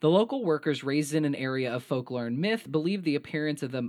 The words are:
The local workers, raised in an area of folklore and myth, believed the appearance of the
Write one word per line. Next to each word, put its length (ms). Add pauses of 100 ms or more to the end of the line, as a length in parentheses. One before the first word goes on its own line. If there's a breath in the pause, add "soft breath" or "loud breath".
The 100
local 340
workers, 400
raised 300
in 100
an 120
area 360
of 120
folklore 420
and 120
myth, 320
believed 340
the 100
appearance 480
of 80
the 180